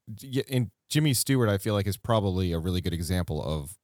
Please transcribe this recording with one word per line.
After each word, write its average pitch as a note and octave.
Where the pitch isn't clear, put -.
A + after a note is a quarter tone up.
J-, C#3
yeah, B2+
and B2
Jimmy D3+
Stewart, B2
I G2+
feel A2
like, G2+
is G2
probably F#2+
a E2
really F2+
good E2
example E2
of D2